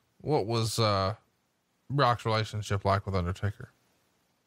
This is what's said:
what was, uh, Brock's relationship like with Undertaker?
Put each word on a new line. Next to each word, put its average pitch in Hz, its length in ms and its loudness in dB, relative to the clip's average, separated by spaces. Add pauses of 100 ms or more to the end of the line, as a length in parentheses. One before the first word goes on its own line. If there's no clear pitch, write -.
(200)
what 135 260 0
was, 113 320 0
uh, 101 360 2 (760)
Brock's 131 360 2
relationship 104 580 -2
like 98 220 2
with 95 80 -2
Undertaker? 90 560 -4 (760)